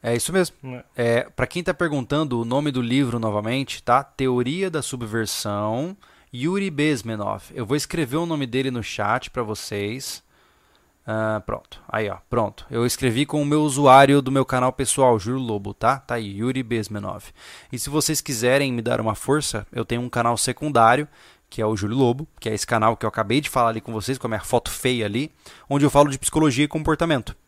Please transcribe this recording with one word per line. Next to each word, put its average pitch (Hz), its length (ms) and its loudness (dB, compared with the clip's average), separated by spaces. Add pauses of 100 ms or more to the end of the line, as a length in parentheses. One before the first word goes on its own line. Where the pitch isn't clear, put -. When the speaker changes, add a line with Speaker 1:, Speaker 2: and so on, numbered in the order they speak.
Speaker 1:
É 117 100 0
isso 117 200 -2
mesmo. 185 220 0 (420)
Speaker 2:
É. 117 220 2
Speaker 1:
É, - 100 -4
pra - 180 -4
quem 175 160 -6
tá 180 100 -2
perguntando 147 680 0
o 117 40 -2
nome 139 260 0
do 127 100 -2
livro 120 360 2
novamente, 113 640 -2
tá? 127 220 2
Teoria 135 680 -2
da 160 120 -4
Subversão, 113 1120 -4 (380)
Yuri 185 380 -2
Bezmenov. 113 720 -2 (100)
Eu 120 120 -6
vou 113 100 0
escrever 143 420 -4
o 170 80 -2
nome 151 220 -2
dele 131 240 -2
no 123 100 -4
chat 107 480 -2
pra 123 140 -6
vocês. 107 800 -6 (800)
Ah, 110 400 -2
pronto. - 440 -10
Aí, 107 200 -2
ó. 98 80 -10 (120)
Pronto. 110 420 -2
Eu 117 140 0
escrevi 123 400 0
com 151 160 -2
o 143 40 0
meu 151 180 2
usuário 139 580 8
do 131 100 -2
meu 135 140 2
canal 127 260 0
pessoal, 127 480 2
Júlio 117 200 -4
Lobo, 104 340 -6
tá? - 240 0
Tá 127 180 -8
aí, 101 220 -8
Yuri 127 260 -2
Bezmenov. 104 640 -6 (460)
E 131 80 -8
se - 100 -6
vocês 151 320 -2
quiserem 131 500 0
me 117 100 -4
dar 117 200 -2
uma 110 140 -2
força, 135 560 -2
eu 120 120 -6
tenho 120 180 -4
um 123 80 -6
canal 117 280 0
secundário, 131 720 4 (400)
que - 120 -6
é 110 40 0
o 110 100 0
Júlio 104 220 -2
Lobo, 131 280 2 (140)
que - 80 -6
é 110 60 -2
esse 104 120 -4
canal 113 300 2
que - 100 -6
eu 110 40 2
acabei 113 320 0
de 143 80 -6
falar 120 200 2
ali 110 120 -6
com - 100 -12
vocês, 113 260 -4
com 127 100 -8
a - 20 -2
minha 110 100 -2
foto - 320 -2
feia 123 340 0
ali, 117 240 -2 (400)
onde 139 140 2
eu 147 60 6
falo 147 220 6
de 135 80 -6
psicologia 147 460 2
e - 20 -4
comportamento 156 680 -2 (120)